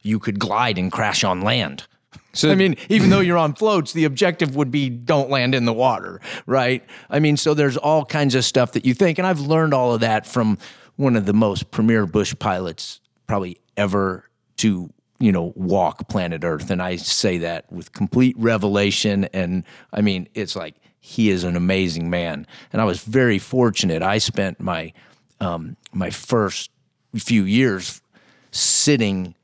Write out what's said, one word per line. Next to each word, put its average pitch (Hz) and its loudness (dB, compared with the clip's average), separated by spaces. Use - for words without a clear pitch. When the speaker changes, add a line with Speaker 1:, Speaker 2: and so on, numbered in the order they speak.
Speaker 1:
you 107 0
could 101 -4
glide 104 0
and 90 -2
crash 104 -2
on 92 -2
land. 87 -2
Speaker 2:
So 156 2
Speaker 1:
I - 6
mean, 190 2
even 202 6
though 196 6
you're 175 2
on 151 2
floats, 208 0
the 160 2
objective 151 0
would 139 0
be 139 0
don't 123 0
land 131 2
in 123 2
the 117 2
water, 101 0
right? 127 2
I 143 0
mean, 151 4
so 151 0
there's 143 2
all 151 2
kinds 143 0
of 131 2
stuff - 2
that - -2
you 123 4
think, 170 2
and 185 0
I've 175 0
learned 156 2
all 123 2
of 113 0
that 110 0
from 107 0
one 131 2
of 101 0
the 101 0
most 104 2
premier 110 2
bush 101 0
pilots 92 -6
probably 92 -4
ever 98 -2
to, 92 0
you 110 4
know, 87 0
walk 90 -2
planet 85 -4
Earth. 85 -4
And 90 -2
I 90 -4
say 90 -2
that 82 -6
with 87 -14
complete 123 2
revelation. 101 0
And 92 -4
I 104 -4
mean, 95 0
it's 104 -6
like, 80 -12
he 107 0
is 92 0
an 87 -2
amazing 87 0
man. 85 -6
And 104 -2
I 110 2
was 110 -2
very 117 2
fortunate. 98 0
I 98 0
spent 98 -4
my, 82 -6
um, 85 -6
my 92 -4
first - -4
few 107 0
years 101 -2
sitting 98 0